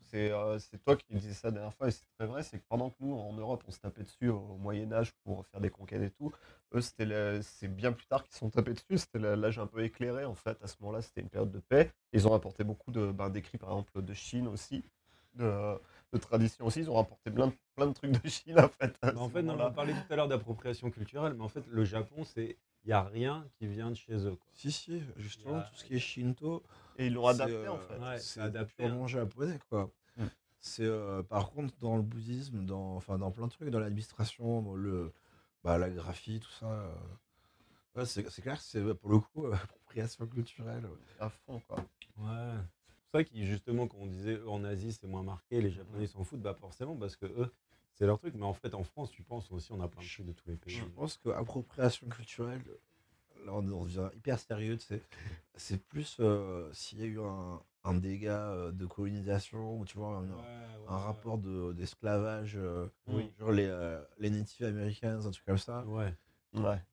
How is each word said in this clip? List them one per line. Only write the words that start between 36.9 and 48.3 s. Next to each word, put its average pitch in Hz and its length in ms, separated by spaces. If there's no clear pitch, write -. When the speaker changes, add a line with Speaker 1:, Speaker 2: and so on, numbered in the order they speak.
Speaker 3:
ouais, 123 100
c'est, 104 240
c'est - 120
clair 135 160
que - 60
c'est, 107 320
pour 104 160
le 104 80
coup, 151 260
euh, 117 80
<laughs> 95 100
appropriation 113 640
culturelle, 117 580
ouais. 90 120
Speaker 1:
À 107 100
fond, 117 380
quoi. - 100
Speaker 2:
Ouais. 113 400
C'est - 540
pour 151 80
ça 160 60
qu'ils, 110 200
justement, 117 420
quand 110 120
on 101 80
disait, 98 300
eux, 110 120
en 104 140
Asie, 101 300
c'est 101 140
moins 95 160
marqué, 95 380
les 101 80
Japonais, 95 300
Speaker 1:
Mhm. 107 60
Speaker 2:
ils - 20
s'en 98 160
foutent, 120 180
bah, 98 120
forcément, 127 420
parce 101 200
que - 100
eux, 120 280
c'est - 120
leur 104 120
truc. 165 180